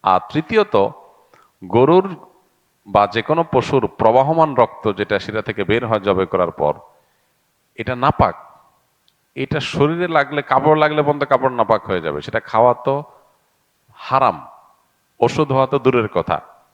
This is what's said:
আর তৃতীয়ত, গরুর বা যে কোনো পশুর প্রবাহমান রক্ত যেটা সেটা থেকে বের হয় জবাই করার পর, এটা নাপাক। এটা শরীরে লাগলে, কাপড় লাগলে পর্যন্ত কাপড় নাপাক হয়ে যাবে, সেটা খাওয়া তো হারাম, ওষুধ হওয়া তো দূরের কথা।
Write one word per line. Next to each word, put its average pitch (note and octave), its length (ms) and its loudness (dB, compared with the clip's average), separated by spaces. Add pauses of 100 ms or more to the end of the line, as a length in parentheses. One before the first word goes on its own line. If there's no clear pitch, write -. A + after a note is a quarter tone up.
আর F#2 160 2 (120)
তৃতীয়ত, G3+ 440 -2 (840)
গরুর C3+ 460 4 (800)
বা G2+ 160 4 (100)
যে A#2 160 -2
কোনো D#3+ 120 0 (120)
পশুর B2+ 300 0 (160)
প্রবাহমান C#3 500 2 (120)
রক্ত - 240 -2 (140)
যেটা G#2 160 -2 (100)
সেটা G#2+ 220 -6
থেকে G#2 220 -6
বের A#2 200 0
হয় G#2+ 180 0
জবাই F#2+ 260 2
করার F2+ 260 0
পর, D2+ 140 0 (1080)
এটা B2+ 120 -6 (100)
নাপাক। C3+ 320 0 (1080)
এটা C#3+ 160 -6 (140)
শরীরে E3 340 0 (100)
লাগলে, C#3+ 240 0 (100)
কাপড় C#3+ 320 4
লাগলে D3+ 220 0
পর্যন্ত D3 260 0
কাপড় C3 280 2
নাপাক G#2+ 300 0
হয়ে F#2 160 -2
যাবে, D2 200 -4
সেটা - 140 -6 (120)
খাওয়া A#2+ 220 4 (120)
তো C3+ 100 0 (1040)
হারাম, B2+ 400 0 (840)
ওষুধ C#3 360 0
হওয়া C3 180 2
তো C#3+ 120 0
দূরের A#2+ 320 2
কথা। E2 200 -2 (360)